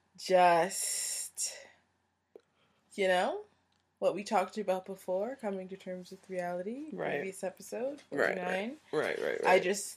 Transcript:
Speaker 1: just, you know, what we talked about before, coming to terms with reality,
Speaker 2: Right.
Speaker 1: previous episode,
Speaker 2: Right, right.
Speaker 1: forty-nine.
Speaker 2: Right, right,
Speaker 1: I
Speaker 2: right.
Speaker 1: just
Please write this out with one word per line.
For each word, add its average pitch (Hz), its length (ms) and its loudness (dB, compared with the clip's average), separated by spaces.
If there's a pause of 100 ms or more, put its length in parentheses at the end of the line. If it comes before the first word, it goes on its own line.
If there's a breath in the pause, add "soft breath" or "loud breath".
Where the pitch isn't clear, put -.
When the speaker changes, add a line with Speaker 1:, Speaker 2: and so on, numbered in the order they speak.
(180)
Speaker 1:
just, - 1400 2 (1400 loud breath)
you 196 140 2
know, 220 320 2 (580)
what 170 160 2
we 202 80 -6
talked 196 340 0
about 190 280 0
before, 196 560 -4
coming 196 260 -4
to 190 80 -12
terms 185 360 -12
with - 180 -18
reality, 180 640 -6
Speaker 2:
Right. 160 240 -4
Speaker 1:
previous 185 260 -8
episode, 220 560 -6 (100)
Speaker 2:
Right, - 100 -2 (100)
right. 190 80 0
Speaker 1:
forty-nine. 190 400 -4 (160)
Speaker 2:
Right, 117 280 0
right, 67 240 -2
Speaker 1:
I - 80 0
Speaker 2:
right. 185 100 6
Speaker 1:
just 196 340 -2